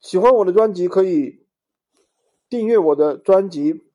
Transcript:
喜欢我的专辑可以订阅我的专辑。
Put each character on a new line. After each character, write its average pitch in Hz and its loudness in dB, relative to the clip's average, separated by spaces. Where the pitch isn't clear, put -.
喜 - -8
欢 233 4
我 220 0
的 185 -2
专 214 0
辑 180 -4
可 190 0
以 160 -4
订 233 -6
阅 226 2
我 156 2
的 151 0
专 196 0
辑。 156 -6